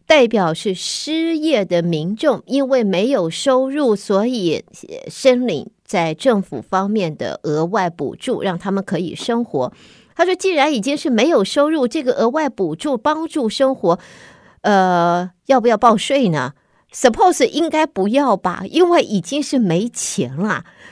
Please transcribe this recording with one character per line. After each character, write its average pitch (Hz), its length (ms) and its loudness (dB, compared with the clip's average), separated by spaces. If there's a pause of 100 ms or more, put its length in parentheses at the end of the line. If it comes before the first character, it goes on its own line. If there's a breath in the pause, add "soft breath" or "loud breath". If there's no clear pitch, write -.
代 285 200 6
表 185 280 0
是 196 180 -4
失 320 640 -4
业 302 260 0
的 175 200 0
民 170 340 -2
众， 294 300 0
因 269 220 0
为 254 140 2
没 196 280 0
有 185 180 0
收 262 400 0
入， 269 260 0
所 202 320 0
以 190 380 -2 (440)
申 254 380 2
领 156 240 -6 (140)
在 165 300 -2
政 226 260 2
府 143 220 -8
方 196 280 -2
面 180 240 -2
的 104 280 -8
额 156 240 -2
外 185 240 -2
补 156 260 -8
助， - 240 -6
让 180 180 -4
他 202 120 -6
们 196 120 -2
可 175 160 -6
以 180 160 -6
生 240 300 -4
活。 127 260 -4 (460 soft breath)
他 339 80 2
说， 370 100 0
既 381 180 -2
然 302 200 2
已 233 80 0
经 277 160 -2
是 302 140 -4
没 233 180 2
有 254 160 2
收 294 240 0
入， 302 180 0
这 294 160 -4
个 247 120 0
额 226 160 0
外 294 180 -2
补 165 260 -4
助 269 220 -4
帮 302 320 -2
助 247 200 -2
生 269 260 0
活， 180 240 0 (640 loud breath)
呃， 180 680 2 (160)
要 262 140 4
不 226 80 2
要 220 80 4
报 226 200 4
税 269 340 0
呢？ 139 240 -2 (360)
Suppose 269 560 4
应 320 220 -2
该 311 160 0
不 202 240 -2
要 254 260 2
吧， 180 360 -4
因 349 180 4
为 339 140 4
已 196 180 -2
经 277 220 -4
是 - 160 -2
没 196 300 2
钱 - 460 -6
了， 180 300 -4 (280 loud breath)